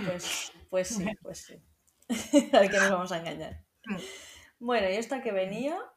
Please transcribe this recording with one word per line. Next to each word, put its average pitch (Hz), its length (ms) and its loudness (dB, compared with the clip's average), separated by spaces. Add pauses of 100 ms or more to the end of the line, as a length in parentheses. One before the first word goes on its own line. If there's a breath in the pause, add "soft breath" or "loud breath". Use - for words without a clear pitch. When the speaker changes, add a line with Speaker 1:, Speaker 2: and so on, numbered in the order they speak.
Speaker 1:
Pues, - 480 -6 (180)
pues 185 180 0
sí, 202 160 -2
Speaker 2:
<laughs> 208 180 -6
Speaker 1:
pues - 160 -14
sí. - 160 -18 (540)
<laughs> - 440 4
¿A 208 160 10
qué 196 120 2
nos 196 100 6
vamos 185 220 0
a 165 60 -4
engañar? 160 440 -10 (220)
Speaker 2:
Mm. 208 120 -8 (640 loud breath)
Speaker 1:
Bueno, 233 300 0
y 185 60 0
esta 233 280 -4
que 226 100 -2
venía, 214 440 -2 (200)